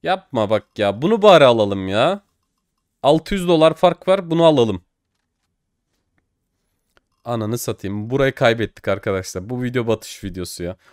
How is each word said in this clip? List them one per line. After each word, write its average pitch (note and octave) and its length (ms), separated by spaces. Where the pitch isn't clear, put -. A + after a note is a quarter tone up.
Yapma C#3+ 480
bak G#2 140
ya. G#2 240
Bunu G3+ 200
bari F3 220
alalım G#2 440
ya. C#3 320
Altı D#3+ 320
yüz F3+ 140
dolar D#3+ 260
fark - 340
var. F#3 220
Bunu E3 140
alalım. A#2+ 380
Ananı A#2 340
satayım. G#2 520
Burayı C3+ 240
kaybettik A#2 540
arkadaşlar. F#2+ 600
Bu B2+ 120
video B2 240
batış - 380
videosu F2+ 380
ya. F2 140